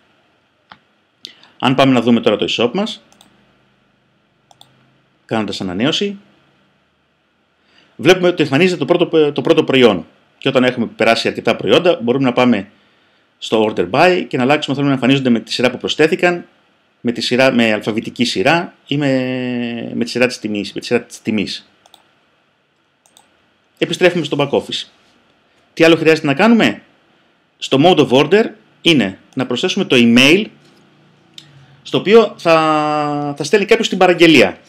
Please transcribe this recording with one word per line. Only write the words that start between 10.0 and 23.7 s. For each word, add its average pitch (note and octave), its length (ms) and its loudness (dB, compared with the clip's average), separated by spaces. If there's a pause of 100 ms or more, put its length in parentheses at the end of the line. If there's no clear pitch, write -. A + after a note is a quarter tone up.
Και - 100 -6
όταν B2+ 160 2
έχουμε A#2+ 220 -2
περάσει A2 420 0
αρκετά B2 280 -2
προϊόντα, D#3+ 460 2
μπορούμε C3+ 220 -2
να B2 80 0
πάμε B2 380 0 (680)
στο A2 340 0
order F2 180 -4
by F3+ 380 2
και - 80 -8
να B2+ 60 -2
αλλάξουμε D3 260 0
αν C#3 60 -4
θέλουμε C#3+ 140 -2
να C#3 40 0
εμφανίζονται C3 360 0
με A2+ 120 2
τη - 120 -12
σειρά A#2+ 180 0
που A#2+ 80 -8
προσθέθηκαν, F3 680 -2 (540)
με A#2 120 -4
τη A#2 80 -8
σειρά, C3 320 0
με A#2 200 2
αλφαβητική A2+ 520 -4
σειρά D#3 500 -2 (120)
ή C#3+ 100 -4
με, B2 960 -4
με A#2 100 -4
τη A#2+ 60 -8
σειρά B2 160 0
της A#2+ 120 -8
τιμής, G#2 340 -8
με A#2 80 -12
τη - 60 -16
σειρά A#2 160 -2
της - 200 -20
τιμής. G#2+ 460 -6 (2000)